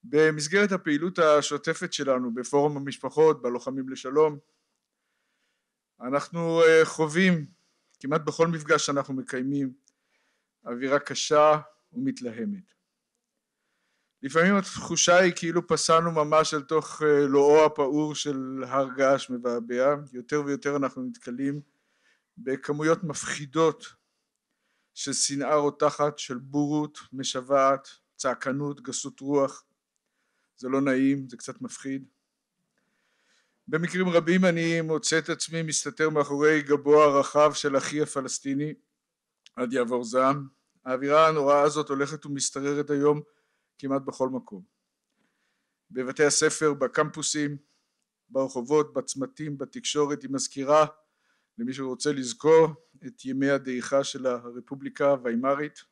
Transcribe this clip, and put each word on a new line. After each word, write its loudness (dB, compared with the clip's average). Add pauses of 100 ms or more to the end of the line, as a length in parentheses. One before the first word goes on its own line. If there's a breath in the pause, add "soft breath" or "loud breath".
במסגרת 2
הפעילות -2
השוטפת 0
שלנו -2
בפורום 0
המשפחות, 0
בלוחמים -6
לשלום, -2 (1600)
אנחנו, -2
אה, 8
חווים 0 (540)
כמעט -2
בכל 2
מפגש 0
שאנחנו -2
מקיימים -4 (920)
אווירה -2
קשה 2 (340)
ומתלהמת. -8 (1500)
לפעמים 4
התחושה 2
היא 6
כאילו -2
פסענו 2
ממש 2
אל -2
תוך, -2
אה, 4
לועו 6
הפעור 0
של -6
הר -2 (100)
געש 2
מבעבע. 0 (180)
יותר -4
ויותר -4
אנחנו -4
נתקלים -8 (840)
בכמויות -2
מפחידות -2 (1080)
של -8
שנאה -2
רותחת, 0
של -10
בורות -4 (140)
משוועת, 0 (260)
צעקנות, -6
גסות -10
רוח. -2 (920)
זה -8
לא 0
נעים, 0
זה -16
קצת -14
מפחיד. -10 (1600)
במקרים -2
רבים 4
אני 2
מוצא 0
את -8
עצמי -6
מסתתר -2
מאחורי 2
גבו 4
הרחב 4
של -2
אחי -2
הפלסטיני -4 (840)
עד -4
יעבור -2
זעם. 0 (380)
האווירה 4
הנוראה 2
הזאת 0
הולכת -6
ומשתררת -6
היום 2 (560)
כמעט -4
בכל -4
מקום. -10 (1300)
בבתי -2
הספר, 2
בקמפוסים, -2 (720)
ברחובות, 0
בצמתים, -8
בתקשורת, -4
היא -12
מזכירה 0 (720)
למי -6
שרוצה -6
לזכור 4 (380)
את -16
ימי -2
הדעיכה -2
של -8
הרפובליקה -4
הוויימרית. -2